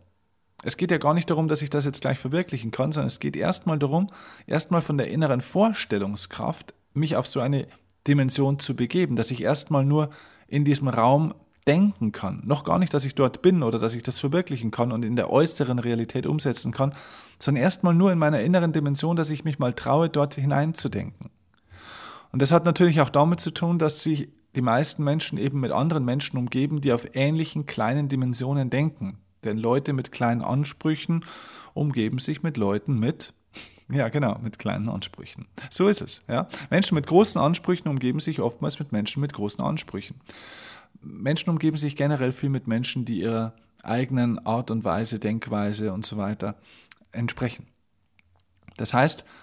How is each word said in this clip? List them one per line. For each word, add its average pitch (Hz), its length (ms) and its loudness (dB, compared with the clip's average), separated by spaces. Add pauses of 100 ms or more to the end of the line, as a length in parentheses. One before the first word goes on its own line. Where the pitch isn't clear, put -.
(600)
Es - 140 -2
geht 175 160 0
ja 170 60 4
gar 147 160 2
nicht 170 160 0
darum, 160 180 2
dass 147 140 2
ich 143 80 -4
das 143 160 0
jetzt 139 160 -2
gleich 135 180 0
verwirklichen 131 520 -4
kann, 139 200 -2
sondern 147 160 0
es - 140 -2
geht - 160 -4
erstmal 151 420 0
darum, 151 280 2 (400)
erstmal 160 340 0
von 147 160 -2
der 127 120 0
inneren 139 300 2
Vorstellungskraft 117 1400 -2 (180)
mich 151 220 0
auf 131 100 0
so - 140 -2
eine 135 280 0 (380)
Dimension 139 540 4
zu 131 160 -2
begeben, 135 400 0
dass 113 160 0
ich 117 100 -6
erstmal 139 440 2
nur 147 240 2 (380)
in 147 180 2
diesem 139 240 2
Raum 127 440 4 (340)
denken 160 440 4
kann. - 340 -6
Noch 143 180 0
gar 175 160 2
nicht, 180 140 0
dass 139 120 2
ich 135 80 -6
dort 131 300 0
bin 180 180 6
oder 117 160 2
dass 113 160 0
ich 120 80 -8
das - 180 -2
verwirklichen 139 520 -2
kann 120 200 0
und 117 140 -2
in 113 100 -2
der 117 160 0
äußeren 131 460 4
Realität 117 480 -2
umsetzen 143 460 0
kann, 135 240 0 (420)
sondern 135 260 2
erstmal 180 300 4
nur 190 180 6
in 175 60 2
meiner 151 240 2
inneren 170 320 2
Dimension, 156 420 0
dass 160 140 0
ich 151 140 -6
mich 151 160 -2
mal 123 140 0
traue, 156 360 2
dort 147 260 0
hineinzudenken. 139 920 -2 (1000)
Und 127 100 0
das 139 100 6
hat 165 140 6
natürlich 170 360 4
auch 127 80 2
damit 160 300 4
zu - 120 -4
tun, 170 260 0
dass 156 240 0
sich 147 280 -2 (260)
die 131 60 0
meisten 127 420 2
Menschen 147 340 -2
eben 135 220 -2
mit 123 120 -2
anderen 147 320 0
Menschen 127 340 -2
umgeben, 135 440 -2
die 139 120 2
auf - 220 -4
ähnlichen 151 520 -2
kleinen 139 420 -2
Dimensionen 131 600 -2
denken. 127 500 -4 (240)
Denn 107 140 -2
Leute 123 360 0
mit 131 180 -4
kleinen 120 300 0
Ansprüchen 156 840 -2 (500)
umgeben 127 420 0
sich 151 240 -4
mit 151 160 -4
Leuten 104 420 0
mit, - 340 -2 (280)
<laughs> - 300 -16
ja 127 180 0
genau, 127 320 -2
mit 117 160 -8
kleinen 104 320 -4
Ansprüchen. - 560 -10 (240)
So - 180 2
ist 202 140 2
es. - 260 -10
Ja? 120 200 -2 (240)
Menschen 185 240 2
mit 143 100 0
großen 196 340 6
Ansprüchen 170 480 0
umgeben 127 320 -2
sich - 200 -4
oftmals 117 400 -2
mit 147 120 -8
Menschen 107 300 -4
mit 143 120 -4
großen 104 300 -4
Ansprüchen. 147 520 -6 (880)
Menschen 143 460 -4
umgeben 156 280 0
sich 147 180 -4
generell 139 360 0
viel 139 180 -4
mit 135 180 -4
Menschen, 120 380 -2
die 110 160 -4
ihrer 113 340 -2 (260)
eigenen 123 640 0
Art 117 240 -2
und 113 140 -2
Weise, 107 340 -2
Denkweise 107 760 -2
und 107 120 -6
so 104 120 -6
weiter 101 380 -4 (560)
entsprechen. 120 540 -6 (1120)
Das - 160 -4
heißt, 135 320 2 (180)